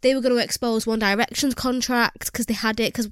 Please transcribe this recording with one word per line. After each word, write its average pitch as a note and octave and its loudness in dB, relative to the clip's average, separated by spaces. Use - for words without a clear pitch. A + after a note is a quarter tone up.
They B3+ 6
were C4 0
gonna B3 2
expose A3+ 0
One A3 0
Direction's A3 0
contract B3 -2
'cause A#3+ -4
they A3+ 0
had A3 -2
it, A3 -2
'cause A3+ -4